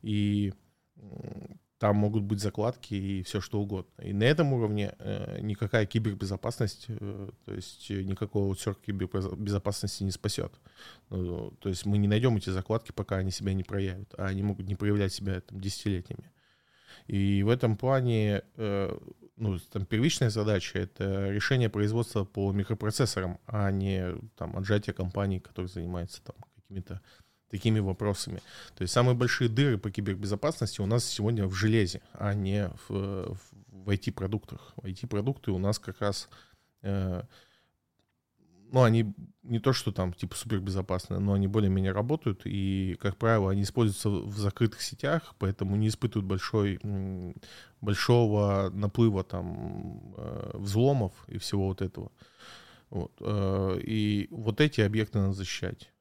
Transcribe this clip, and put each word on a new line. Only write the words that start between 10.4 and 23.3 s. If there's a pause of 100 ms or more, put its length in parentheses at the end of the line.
Ну, (100)
то
есть
мы
не
найдём
эти
закладки,
пока
они
себя
не
проявят.
А
они
могут
не
проявлять
себя,
там,
десятилетиями. (760)
И
в
этом
плане, (140)
э, (400)
ну, (140)
там
первичная
задача —
это
решение
производства
по
микропроцессорам,